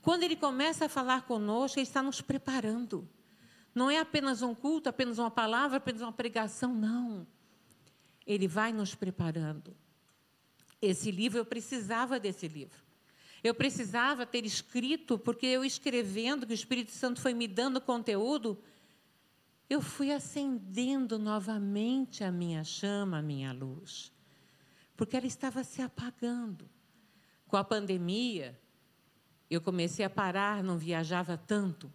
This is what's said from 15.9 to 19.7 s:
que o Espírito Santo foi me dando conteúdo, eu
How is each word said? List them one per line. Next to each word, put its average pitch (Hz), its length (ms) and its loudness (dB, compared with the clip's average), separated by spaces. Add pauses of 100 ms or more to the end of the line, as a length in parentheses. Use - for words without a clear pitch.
que 220 60 -2
o - 20 2
Espírito 233 380 -2
Santo 247 280 -2
foi 254 140 2
me 233 120 0
dando 254 360 2
conteúdo, 226 760 0 (1080)
eu 285 120 2